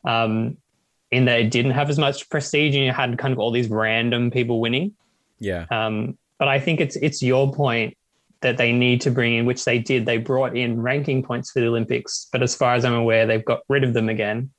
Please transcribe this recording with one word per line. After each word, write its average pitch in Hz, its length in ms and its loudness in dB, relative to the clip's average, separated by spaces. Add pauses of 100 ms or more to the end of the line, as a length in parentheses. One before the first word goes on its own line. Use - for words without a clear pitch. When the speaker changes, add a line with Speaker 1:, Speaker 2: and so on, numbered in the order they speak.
Speaker 1:
um, 113 520 0 (540)
in 127 160 4
that 120 120 4
it 113 140 2
didn't 123 180 2
have 143 180 0
as 147 100 0
much 143 300 -2
prestige 147 460 0
and 139 100 2
you 127 60 2
had 123 280 -2
kind 135 140 -2
of 117 60 -2
all 117 140 0
these 120 160 0
random 117 640 0
people 120 280 0
winning. 131 320 -2 (460)
Speaker 2:
Yeah. 90 320 -6
Speaker 1:
Um, 110 480 -4 (220)
but 139 80 0
I 139 100 2
think 156 220 -2
it's, 147 160 -2
it's 151 260 -2
your 135 300 2
point 117 440 -2 (440)
that 123 160 0
they 120 160 2
need 123 300 4
to 135 100 0
bring 117 220 0
in, 117 120 2
which 123 180 -2
they 123 140 0
did. 117 280 0
They 117 120 0
brought 127 380 -2
in 120 260 -2
ranking 135 400 -2
points 123 300 -6
for 131 80 0
the 117 80 2
Olympics, 117 640 -2
but 123 100 0
as 123 140 -2
far 123 180 2
as 123 100 0
I'm 120 100 2
aware, 113 320 4
they've 110 180 0
got 117 240 0
rid 139 160 2
of 120 100 0
them 113 140 2
again. 110 500 -4